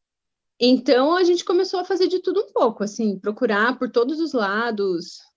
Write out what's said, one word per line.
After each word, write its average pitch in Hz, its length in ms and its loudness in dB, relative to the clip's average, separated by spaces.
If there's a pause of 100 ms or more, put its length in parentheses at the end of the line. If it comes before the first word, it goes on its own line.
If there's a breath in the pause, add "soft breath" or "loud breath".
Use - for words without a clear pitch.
(600)
Então, 254 560 4
a 370 80 4
gente 349 200 2
começou 370 360 0
a 359 40 -4
fazer 359 240 0
de 359 120 -2
tudo 359 200 -2
um - 120 -6
pouco, 226 320 0
assim, 208 340 -2
procurar 214 600 -2
por 240 120 -4
todos 269 300 0
os 311 120 -4
lados, 202 840 -2 (200)